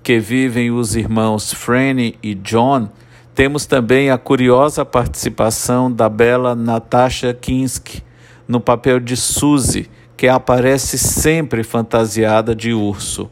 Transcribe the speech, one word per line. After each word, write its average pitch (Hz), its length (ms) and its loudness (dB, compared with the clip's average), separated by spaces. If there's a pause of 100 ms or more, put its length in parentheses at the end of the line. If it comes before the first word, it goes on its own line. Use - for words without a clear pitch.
que 117 200 2
vivem 120 500 -2
os 120 240 -2
irmãos 110 580 -2
Franny 127 680 -2
e 104 140 -6
John, 113 520 0 (460)
temos 139 320 0
também 131 440 2
a 127 80 2
curiosa 131 680 2
participação 123 1040 -2
da 113 180 2
bela 120 460 2
Natasha 120 800 0
Kinski, 127 680 -6 (460)
no 120 140 0
papel 127 400 2
de 123 160 -4
Suzy, - 760 0 (260)
que 127 120 2
aparece 127 680 2
sempre 143 680 -2
fantasiada 113 880 0
de 113 180 -4
urso. 104 600 -4